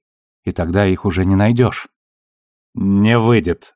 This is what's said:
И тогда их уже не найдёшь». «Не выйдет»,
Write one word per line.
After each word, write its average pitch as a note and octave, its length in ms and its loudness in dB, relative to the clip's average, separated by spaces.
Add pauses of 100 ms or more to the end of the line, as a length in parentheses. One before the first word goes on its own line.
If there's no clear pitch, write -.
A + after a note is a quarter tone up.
(440)
И F#2 80 -6
тогда F2 340 -2
их F#2+ 200 -2
уже F#2 200 -2
не G2 100 0
найдёшь». A2+ 520 0 (840)
«Не G2+ 440 0
выйдет», A2 580 0